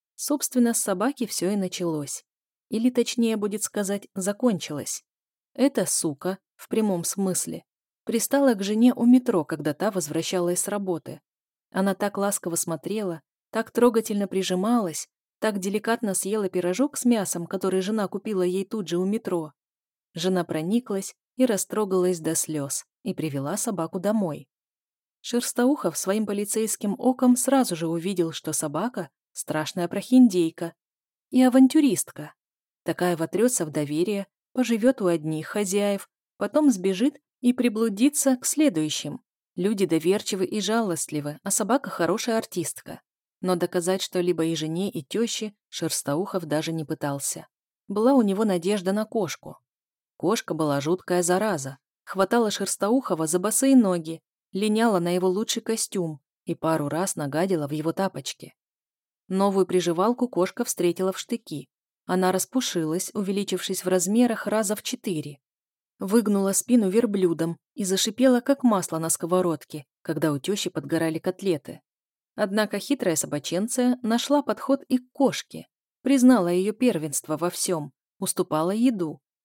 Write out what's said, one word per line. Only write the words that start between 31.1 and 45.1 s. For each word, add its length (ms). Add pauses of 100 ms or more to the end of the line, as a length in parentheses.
и 120
авантюристка. 920 (500)
Такая 320
вотрётся 500
в 40
доверие, 580 (260)
поживёт 480
у 60
одних 400
хозяев, 640 (280)
потом 340
сбежит 480 (200)
и 140
приблудится 840
к 80
следующим. 760 (340)
Люди 300
доверчивы 600
и 160
жалостливы, 800
а 80
собака 380
хорошая 480
артистка. 640 (400)
Но 140
доказать 460
что-либо 440
и 100
жене, 340
и 140
тёще 500 (140)